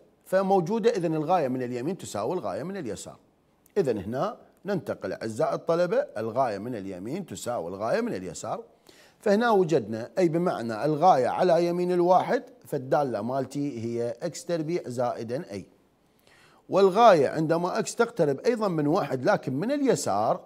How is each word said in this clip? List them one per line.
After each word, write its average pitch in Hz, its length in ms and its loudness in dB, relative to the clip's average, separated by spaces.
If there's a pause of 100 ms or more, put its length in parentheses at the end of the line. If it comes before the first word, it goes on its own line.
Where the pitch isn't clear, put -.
(240)
فموجودة، 196 640 2
إذن 170 260 0
الغاية 156 320 2
من 127 160 -2
اليمين 123 340 -6
تساوي 107 360 -6
الغاية 113 300 -4
من 196 140 -8
اليسار. 98 400 -10 (600)
إذن 131 200 2
هنا 131 400 -4 (280)
ننتقل 135 480 -4
أعزائي 117 400 -4
الطلبة، 170 440 0
الغاية 113 600 -2
من 120 180 -8
اليمين 101 500 -8
تساوي 107 420 -8
الغاية 110 340 -2
من 226 120 -4
اليسار، 104 500 -8 (560)
فهنا 220 300 4
وجدنا 139 680 2
أي 185 120 4
بمعنى 117 560 -2
الغاية 151 420 6
على 170 400 4
يمين 180 240 0
الواحد، 175 520 4 (220)
فالدالة 135 560 -2
مالتي 127 640 -4
هي 117 360 -4
إكس 165 240 -8
تربيع 165 420 -4
زائدًا 120 640 -4
أي، 95 140 -10 (1040)
والغاية 190 580 6
عندما 165 520 0
إكس - 160 -4
تقترب 165 440 0
أيضًا 220 280 0
من 156 200 0
واحد 143 380 0
لكن 180 280 0
من 180 180 -2
اليسار، 175 760 0